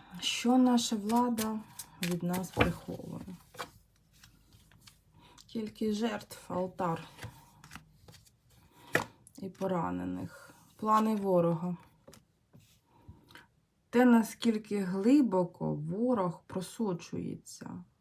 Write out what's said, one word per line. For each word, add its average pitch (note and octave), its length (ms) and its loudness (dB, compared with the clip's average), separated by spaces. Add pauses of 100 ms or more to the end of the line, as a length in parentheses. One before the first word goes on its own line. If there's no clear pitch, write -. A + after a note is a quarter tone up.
(200)
Що - 380 2
наша B3 380 4
влада A3 640 0 (420)
від F3 220 -4
нас F3+ 280 -2
приховує? - 840 -4 (2000)
Кількість G#3+ 520 -4
жертв, G#3 540 -6
алтар F3+ 540 -4 (2250)
і G3 80 -8
поранених. F3 1040 -6 (220)
Плани A3 400 2
ворога. F3 640 0 (2250)
Те, B3 120 8
наскільки A3 720 4
глибоко F#3+ 960 2
ворог F3+ 720 -2
просочується - 1200 -6 (320)